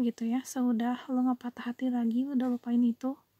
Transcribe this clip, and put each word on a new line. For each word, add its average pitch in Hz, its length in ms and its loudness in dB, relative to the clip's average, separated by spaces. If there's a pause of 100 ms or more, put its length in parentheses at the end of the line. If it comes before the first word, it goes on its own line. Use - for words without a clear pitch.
gitu 233 240 -2
ya, 247 160 -2
sudah 247 640 0
lu 254 160 0
nggak 254 240 0
patah 240 240 -8
hati 254 160 -4
lagi, 240 400 0
lu 285 80 -4
udah 254 160 2
lupain 240 320 2
itu, 247 320 0 (240)